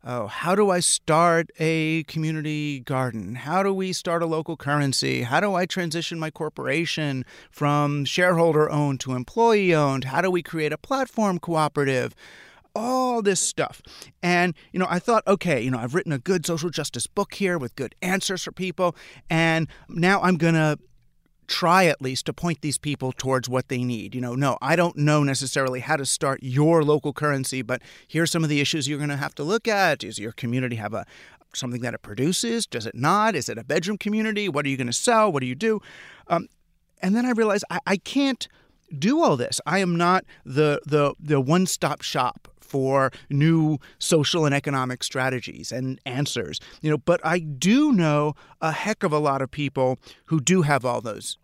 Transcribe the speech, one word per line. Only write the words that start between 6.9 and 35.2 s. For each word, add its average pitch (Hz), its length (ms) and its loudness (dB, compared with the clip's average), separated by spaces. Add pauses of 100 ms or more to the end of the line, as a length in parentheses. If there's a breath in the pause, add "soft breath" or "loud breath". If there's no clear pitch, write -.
from 147 540 0
shareholder-owned 151 960 2
to 127 140 -6
employee-owned? 156 920 2
How 135 160 -2
do 185 100 0
we 175 120 0
create 151 320 -4
a - 40 -10
platform 226 600 -2
cooperative?" 147 760 0 (600 loud breath)
All 247 480 0
this 190 180 2
stuff. - 400 -4 (420 loud breath)
And, 175 320 2 (180 soft breath)
you - 60 -4
know, 185 120 0
I 175 80 0
thought, 220 280 2
"Okay, 175 360 2
you 127 80 -2
know, 127 80 -2
I've 120 160 -6
written 170 180 -2
a 135 60 -2
good 180 260 0
social 165 240 -2
justice 143 380 -6
book - 260 -4
here 180 240 -2
with 127 180 -6
good 127 280 -8
answers 185 420 -2
for 151 80 -10
people, 180 420 -2 (360 loud breath)
and 160 380 2 (200 loud breath)
now 180 320 2
I'm 180 160 4
gonna 156 400 2 (680)
try 180 380 4
at 151 160 2
least 131 240 -6
to 156 80 -4
point 170 300 -4
these 147 160 -4
people 135 340 -4
towards 127 380 -2
what 127 180 -2
they 123 160 -2
need." 107 300 -6
You 123 80 -6
know, 123 120 -6
no, 135 280 0
I 147 140 2
don't 175 200 2
know 151 260 4
necessarily 135 580 -2
how 143 180 -2
to 135 80 -4
start 135 360 -2
your 151 400 4
local 147 300 2
currency, 135 480 -2
but 120 220 -4 (260 loud breath)
here's 160 220 0
some 165 120 0
of 156 60 2
the 147 140 2
issues 135 260 -2
you're 147 100 -4
gonna 147 200 -4
have 147 160 -6
to 143 100 -8
look 220 240 0
at. 190 300 2
Does 104 200 -10
your 107 140 -8
community 123 440 -2
have 104 180 -6
a, 104 100 -6 (480 loud breath)
something 120 300 -8
that 120 100 -6
it 113 80 -10
produces? 185 640 -2
Does 110 200 -8
it - 80 -10
not? 196 400 2
Is 135 160 -4
it 110 80 -8
a 113 40 -12
bedroom 180 360 -2
community? 208 500 -2
What 147 160 -2
are 139 60 -2
you 131 80 -2
gonna 120 160 -4
sell? 220 360 2